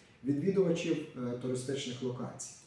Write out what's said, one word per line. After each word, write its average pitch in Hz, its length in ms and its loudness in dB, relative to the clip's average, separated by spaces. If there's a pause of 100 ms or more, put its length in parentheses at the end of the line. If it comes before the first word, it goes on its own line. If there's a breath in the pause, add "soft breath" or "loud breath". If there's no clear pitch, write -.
(240 soft breath)
відвідувачів, 170 720 4
е, 123 460 -4
туристичних 127 600 -2
локацій. - 520 -6 (120)